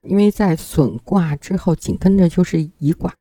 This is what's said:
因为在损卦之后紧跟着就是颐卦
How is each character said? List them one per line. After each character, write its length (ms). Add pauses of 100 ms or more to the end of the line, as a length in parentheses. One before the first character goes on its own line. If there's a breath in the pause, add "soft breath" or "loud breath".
因 140
为 140
在 260
损 480
卦 320
之 200
后 200
紧 200
跟 220
着 100
就 140
是 260 (100)
颐 140
卦 280